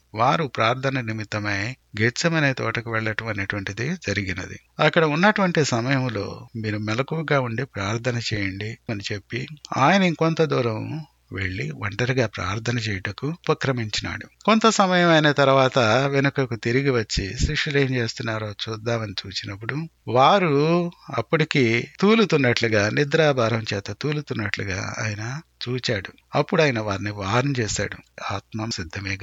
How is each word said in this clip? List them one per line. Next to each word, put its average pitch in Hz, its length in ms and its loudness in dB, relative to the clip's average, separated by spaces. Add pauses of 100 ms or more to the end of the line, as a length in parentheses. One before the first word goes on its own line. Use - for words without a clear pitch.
(140)
వారు 143 300 2
ప్రార్థన 131 560 0
నిమిత్తమై 107 760 -4 (260)
గెత్సేమనే 143 500 2
తోటకు 117 400 -4
వెళ్ళటం 110 340 -4
అనేటువంటిది 104 680 -4
జరిగినది. 95 680 -6 (180)
అక్కడ 156 260 4
ఉన్నటువంటి 170 600 4
సమయంలో 117 920 -2
"మీరు 107 220 -4
మెలకువగా 135 640 -2
ఉండి 120 240 -4
ప్రార్థన 117 560 -4 (140)
చేయండి" 98 440 -6 (120)
అని 101 100 -6 (120)
చెప్పి 113 340 -8 (300)
ఆయన 151 260 4
ఇంకొంత 160 400 2
దూరం 123 600 -2 (300)
వెళ్లి 98 360 -4
ఒంటరిగా 123 560 0
ప్రార్థన 110 520 -4
చేయుటకు 104 480 -6
ఉపక్రమించినాడు. 120 1000 -4 (180)
కొంత 220 240 4
సమయం 180 400 4
అయిన 151 240 6
తర్వాత 135 460 6 (280)
వెనుకకు 139 500 0
తిరిగి 131 340 0
వచ్చి 110 560 -2
శిష్యులు 147 320 -2
ఏం 131 160 2
చేస్తున్నారో 113 560 -4
చూద్దామని 110 640 -4
చూసినప్పుడు 104 760 -6 (200)
వారు 160 840 4 (240)
అప్పటికి 123 720 2 (120)
తూలుతున్నట్లుగా, 131 880 4
నిద్రాభారం 135 760 2 (100)
చేత 101 160 -6
తూలుతున్నట్లుగా 107 1080 -4
ఆయన 110 420 -6 (280)
చూచాడు. 123 440 -2 (220)
అప్పుడు 160 280 2
ఆయన 131 160 2
వారిని 101 320 -4
వార్న్ 107 500 0
చేశాడు. - 640 -6 (100)
"ఆత్మ 110 400 -6
సిద్ధమే 98 480 -8